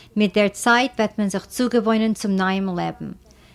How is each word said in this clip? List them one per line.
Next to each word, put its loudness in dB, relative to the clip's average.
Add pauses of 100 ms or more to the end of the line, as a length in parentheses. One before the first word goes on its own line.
(160)
מיט 2
דער 4
צייט 2
וועט -2
מען 0
זיך -4
צוגעוואוינען 0
צום -4
נייעם 0
לעבן. -6 (440)